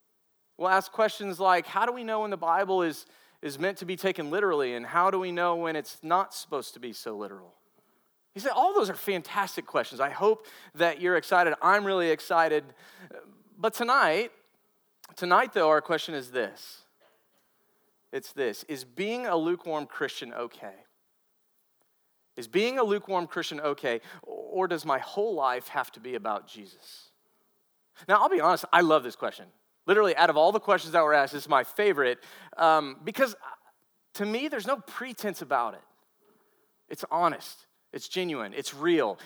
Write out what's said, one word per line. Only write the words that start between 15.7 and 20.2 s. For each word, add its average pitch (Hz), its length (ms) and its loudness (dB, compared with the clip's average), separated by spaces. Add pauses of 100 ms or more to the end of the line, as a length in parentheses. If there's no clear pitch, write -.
our 151 100 6
question 165 340 -4
is 127 160 -10
this. 117 520 -6 (1300)
It's 135 200 -10
this. 120 360 -4
Is 131 160 -10
being 202 400 -6
a 196 100 -2
lukewarm 160 520 -2
Christian 123 480 -10